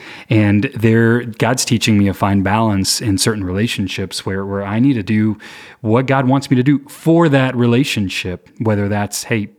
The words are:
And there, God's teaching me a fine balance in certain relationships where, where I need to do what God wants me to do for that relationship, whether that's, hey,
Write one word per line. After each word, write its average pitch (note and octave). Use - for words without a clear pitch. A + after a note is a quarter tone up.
And G#2
there, A2+
God's A#2+
teaching A2
me G2+
a F#2+
fine G2
balance G2+
in G2+
certain G#2+
relationships F#2+
where, G2
where G2
I G2+
need C3+
to A2
do G#2+
what A2+
God C3+
wants C3+
me C3
to B2
do C#3
for E3
that C3
relationship, A#2
whether G2+
that's, G2+
hey, G#2